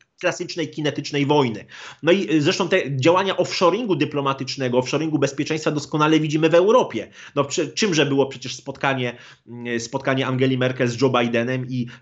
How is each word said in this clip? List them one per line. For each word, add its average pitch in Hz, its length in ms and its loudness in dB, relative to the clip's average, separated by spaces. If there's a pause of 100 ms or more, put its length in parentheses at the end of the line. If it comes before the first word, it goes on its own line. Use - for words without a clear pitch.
(220)
klasycznej, 170 480 -4
kinetycznej 143 560 -2
wojny. 131 380 2 (380)
No 156 100 6
i, 190 220 2
y, 156 80 4
zresztą 180 260 0
te 143 280 0
działania 180 400 4
offshoringu 180 600 0
dyplomatycznego, 135 800 -2
offshoringu 151 400 0
bezpieczeństwa 151 520 -2
doskonale 151 500 2
widzimy 156 280 2
w 156 60 2
Europie. 180 540 4 (260)
No, 143 100 0
przy-, 156 240 -4
czymże 160 380 0
było 135 200 2
przecież - 280 -12
spotkanie, 131 640 -4 (300)
mm, 120 340 -6
spotkanie 135 460 -2
Angeli 131 320 0
Merkel 127 300 0
z 117 120 -4
Joe 135 100 2
Bidenem 120 580 0
i 127 180 -4 (160)